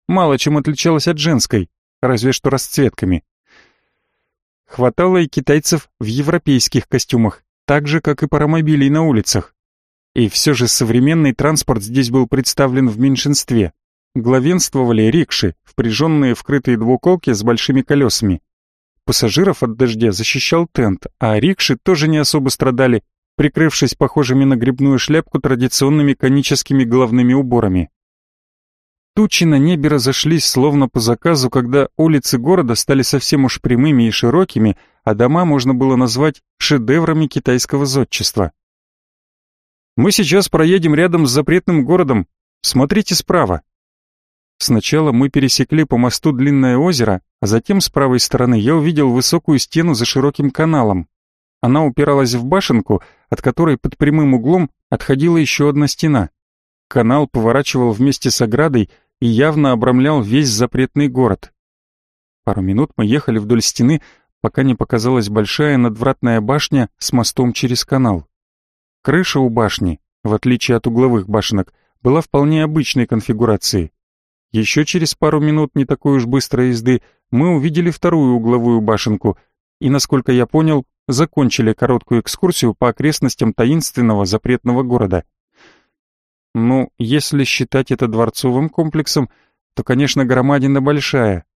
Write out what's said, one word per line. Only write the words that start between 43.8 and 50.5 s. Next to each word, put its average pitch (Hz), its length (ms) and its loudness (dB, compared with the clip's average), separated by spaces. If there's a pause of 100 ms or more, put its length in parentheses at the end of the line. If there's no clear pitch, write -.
Сначала 147 520 0
мы 131 180 2
пересекли 139 540 0
по 123 140 -2
мосту 123 340 0
длинное 131 460 2
озеро, 123 440 0 (200)
а 110 60 -2
затем 117 340 0
с - 80 -4
правой 127 300 0
стороны 123 400 0
я 131 160 2
увидел 151 360 0
высокую 135 480 0
стену 165 340 -2
за 117 120 -2
широким 139 460 -2